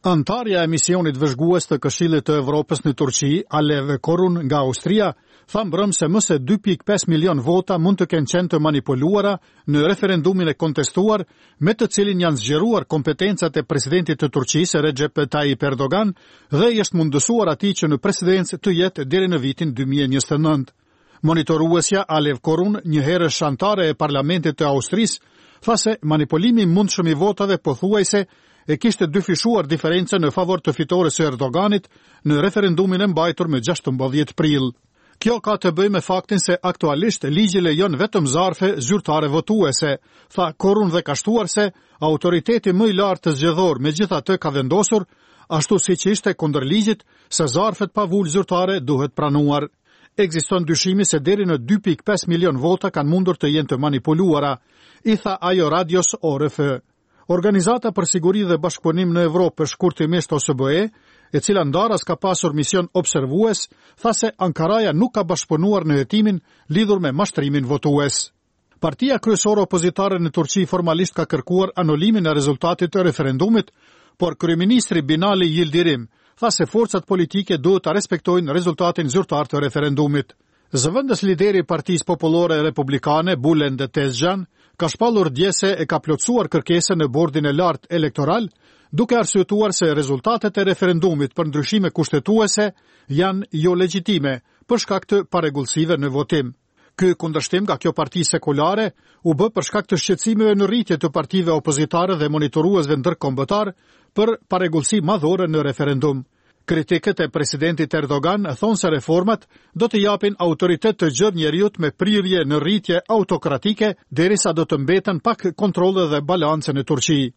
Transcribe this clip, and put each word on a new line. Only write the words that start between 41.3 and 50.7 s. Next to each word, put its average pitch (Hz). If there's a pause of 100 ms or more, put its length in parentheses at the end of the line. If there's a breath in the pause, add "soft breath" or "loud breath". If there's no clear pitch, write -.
se 208 (280 soft breath)
autoriteti 175
më 214
i 202
lartë 185
zgjedhor 156
megjithatë 160
ka 160
vendosur, 170 (440 soft breath)
ashtu 165
siç -
ishte 202
kundër 147
ligjit, 208 (260 soft breath)
se 160
zarfet 190
pa 208
vulë 180
zyrtare 185
duhet 135
pranuar. 147 (500 soft breath)
"Ekziston 175
dyshimi 185